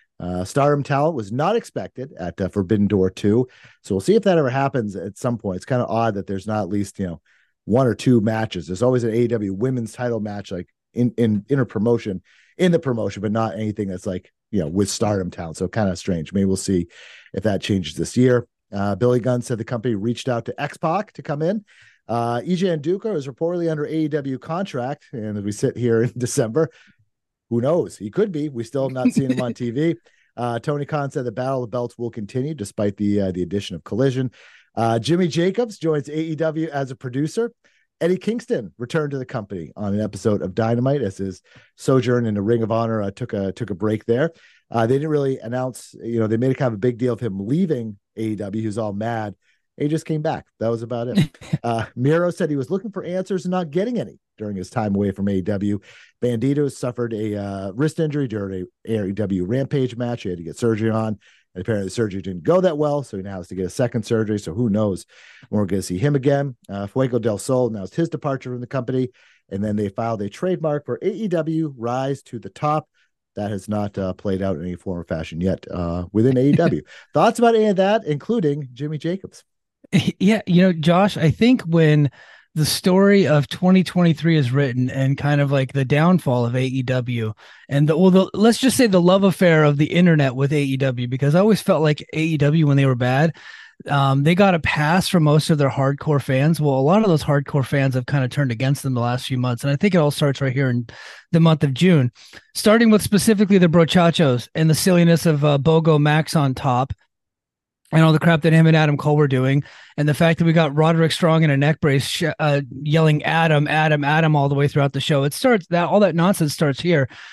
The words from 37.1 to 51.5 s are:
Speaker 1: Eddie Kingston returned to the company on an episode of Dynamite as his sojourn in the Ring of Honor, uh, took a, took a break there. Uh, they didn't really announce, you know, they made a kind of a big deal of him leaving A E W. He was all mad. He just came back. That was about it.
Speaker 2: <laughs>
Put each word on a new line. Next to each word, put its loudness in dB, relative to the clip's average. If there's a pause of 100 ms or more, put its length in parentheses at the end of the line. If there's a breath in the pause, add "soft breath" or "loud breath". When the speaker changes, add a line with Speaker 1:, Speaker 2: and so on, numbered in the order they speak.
Speaker 1:
Eddie 0
Kingston -6
returned -4
to -6
the -8
company -10
on -6
an -2
episode -2
of -8
Dynamite 0
as -6
his -10 (340 soft breath)
sojourn 2
in -2
the -2
Ring 2
of -2
Honor, -2
uh, -4
took -10
a, -2
took -8
a -6
break -2
there. 0 (400 soft breath)
Uh, 0
they 2
didn't -2
really -2
announce, -8
you -4
know, 2
they 0
made 2
a 0
kind -2
of -4
a -8
big -2
deal -2
of -6
him -6
leaving -2 (180)
A -8
E -4
W. -6
He -4
was -8
all -4
mad. -6 (420)
He -2
just -4
came -4
back. -4 (120)
That -2
was -4
about -6
it. -2
Speaker 2:
<laughs> -20 (160)